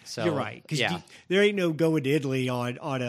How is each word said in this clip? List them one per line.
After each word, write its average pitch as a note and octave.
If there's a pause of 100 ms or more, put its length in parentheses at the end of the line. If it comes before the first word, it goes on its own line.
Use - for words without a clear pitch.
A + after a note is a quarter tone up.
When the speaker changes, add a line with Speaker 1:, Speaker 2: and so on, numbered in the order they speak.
Speaker 1:
So, -
Speaker 2:
You're D#3+
right, A2+
'cause D3+
Speaker 1:
yeah. G2+
Speaker 2:
you, E2 (260)
there F#3+
ain't G#3
no F3
going D#3
to C3+
Italy C3
on, B2
on C3+
a, B2